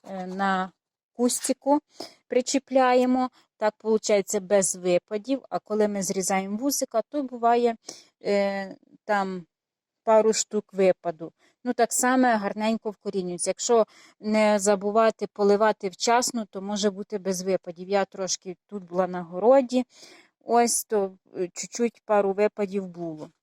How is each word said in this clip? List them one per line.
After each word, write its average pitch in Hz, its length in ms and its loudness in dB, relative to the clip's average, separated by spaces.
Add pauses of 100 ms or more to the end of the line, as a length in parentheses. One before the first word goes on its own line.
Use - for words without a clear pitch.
е, 190 240 -10
на 190 440 -2 (420)
кустику 262 680 0 (460)
причіпляємо, 254 1000 2 (280)
так, 214 200 0
получається, 214 600 0
без 190 360 2
випадів. 202 760 -2
А 175 100 -4
коли 214 280 0
ми 202 160 -4
зрізаємо 190 540 -2
вусика, 262 440 -2
то 294 220 -6
буває, 240 520 0 (480)
е, 196 520 -2 (300)
там 190 400 -2 (580)
пару 220 300 4
штук - 400 -4
випаду. 170 600 0 (300)
Ну, 240 100 -4
так 233 200 0
само 254 340 2
гарненько 214 640 -2
вкорінюється. 185 580 -6
Якщо 220 360 2 (340)
не 214 400 2
забувати 208 680 0
поливати 208 640 2
вчасно, 233 560 -2
то 196 160 -14
може 202 280 -2
бути 202 280 -8
без 185 240 -6
випадів. 180 480 -6
Я 196 160 2
трошки 190 520 -8 (100)
тут 202 160 -14
була 175 240 -2
на 180 140 -8
городі, 240 640 2 (540)
ось, 233 440 0
то, 196 340 -2 (200)
е, 180 160 -6
чуть-чуть - 520 -6
пару 202 280 2
випадів 202 540 -2
було. 165 420 -10 (140)